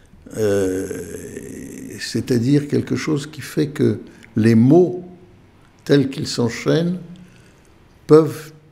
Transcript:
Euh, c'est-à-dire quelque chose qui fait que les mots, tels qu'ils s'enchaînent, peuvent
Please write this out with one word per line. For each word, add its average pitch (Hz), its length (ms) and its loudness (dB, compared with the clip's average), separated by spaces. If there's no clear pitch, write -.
Euh, 98 500 0
c'est-à-dire 127 680 0
quelque - 260 -2
chose 143 320 -4
qui - 140 -16
fait 147 260 -4
que 117 320 -2
les 113 180 4
mots, 151 480 6
tels 139 260 2
qu'ils - 180 -8
s'enchaînent, 156 720 -2
peuvent 151 460 4